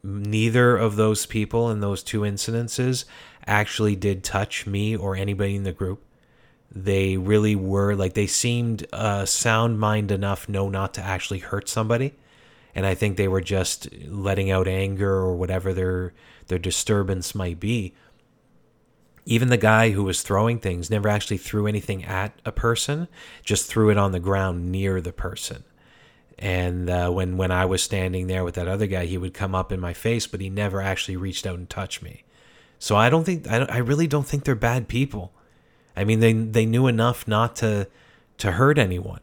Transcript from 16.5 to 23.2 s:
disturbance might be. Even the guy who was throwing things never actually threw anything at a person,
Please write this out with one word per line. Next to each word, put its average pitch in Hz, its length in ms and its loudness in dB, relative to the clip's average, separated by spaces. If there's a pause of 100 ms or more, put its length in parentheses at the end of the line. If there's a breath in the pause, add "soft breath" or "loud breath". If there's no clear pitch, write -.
disturbance 95 720 0
might 90 260 -4
be. 101 360 -2 (1300 soft breath)
Even 117 240 2
the 123 80 6
guy 110 340 6
who 101 120 0
was 92 180 0
throwing 113 380 0
things 87 300 -4
never 107 180 0
actually 104 300 0
threw 104 300 -2
anything 101 360 -4
at 98 420 -6
a 110 60 -6
person, 143 560 -2 (360 loud breath)